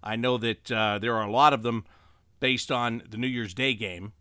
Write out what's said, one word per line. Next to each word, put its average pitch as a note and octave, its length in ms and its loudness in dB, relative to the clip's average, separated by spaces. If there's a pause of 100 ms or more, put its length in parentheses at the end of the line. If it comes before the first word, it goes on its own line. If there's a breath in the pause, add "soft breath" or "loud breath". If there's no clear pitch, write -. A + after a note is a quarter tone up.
I A2 140 -4
know B2 220 2
that, A2+ 320 -4
uh, G#2+ 280 2
there A#2 180 0
are A2 100 0
a G#2 40 -6
lot C#3+ 220 6
of A#2 100 -2
them A2+ 220 -2 (560 soft breath)
based C3 320 0
on A#2+ 340 -2
the A2 120 -12
New B2 80 -2
Year's A#2+ 280 -4
Day C3 180 0
game G2 480 -8